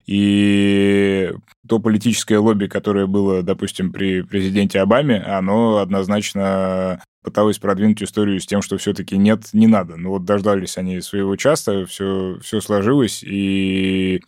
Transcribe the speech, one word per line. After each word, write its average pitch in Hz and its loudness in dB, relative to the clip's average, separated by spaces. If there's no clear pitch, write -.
И 101 2
то 113 2
политическое 107 0
лобби, 104 2
которое 98 -2
было, 95 0
допустим, 92 -4
при 95 -2
президенте 98 0
Обаме, 113 4
оно 101 0
однозначно 95 -2
пыталось 104 0
продвинуть 101 0
историю 101 -2
с - -10
тем, 101 -2
что 98 -4
всё-таки 98 -4
«нет, 104 2
не 110 6
надо». 92 2
Ну 90 -8
вот 95 -4
дождались 101 0
они 92 -6
своего 98 -4
часа, 107 0
всё, 95 -6
всё 107 -4
сложилось, 107 0
и 95 -2